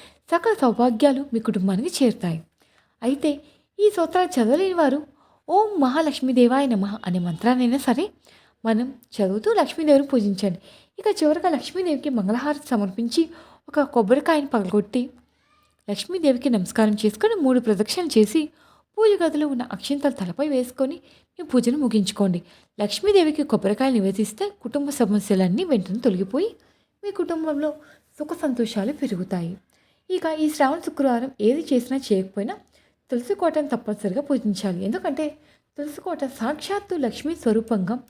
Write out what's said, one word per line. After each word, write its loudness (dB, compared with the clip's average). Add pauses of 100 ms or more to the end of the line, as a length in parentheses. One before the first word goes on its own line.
(320)
సకల 2
సౌభాగ్యాలు 2
మీ -2
కుటుంబానికి 0
చేరుతాయి. -2 (600)
అయితే 0 (380)
ఈ 6
సూత్రాలు 2
చదవలేని 2
వారు 0 (340)
"ఓం 2
మహాలక్ష్మీదేవాయ 2
నమః" -2 (100)
అనే 0
మంత్రాన్నైనా 0
సరే 0 (560)
మనం 0 (280)
చదువుతూ 2
లక్ష్మీదేవిని 4
పూజించండి. 0 (400)
ఇక 0
చివరగా 2
లక్ష్మీదేవికి -2
మంగళహారతి -2
సమర్పించి 0 (400)
ఒక 0
కొబ్బరికాయను 2
పగలగొట్టి -2 (800)
లక్ష్మీదేవికి 0
నమస్కారం 2
చేసుకొని 2
మూడు 4
ప్రదక్షిణలు 2
చేసి 4 (480)
పూజ 4
గదిలో 0
ఉన్న -4
అక్షింతలు -2
తలపై -4
వేసుకొని -2 (440)
మీ -12
పూజను 2
ముగించుకోండి. 0 (400)
లక్ష్మీదేవికి 2
కొబ్బరికాయలు 0
నివేదిస్తే -2 (100)
కుటుంబ -4
సమస్యలన్నీ 0
వెంటనే -2
తొలగిపోయి -2 (480)
మీ -6
కుటుంబంలో -4 (460)
సుఖ -8 (140)
సంతోషాలు -2
పెరుగుతాయి. -6 (520)
ఇక -4
ఈ 0
శ్రావణ 0
శుక్రవారం -2 (100)
ఏది 2
చేసినా 0 (140)
చేయకపోయినా -4 (540)
తులసి -2
కోటను 0
తప్పనిసరిగా -4
పూజించాలి. -2
ఎందుకంటే -4 (400)
తులసి -10
కోట -6
సాక్షాత్తు -6
లక్ష్మీ -4
స్వరూపంగా, -2 (100)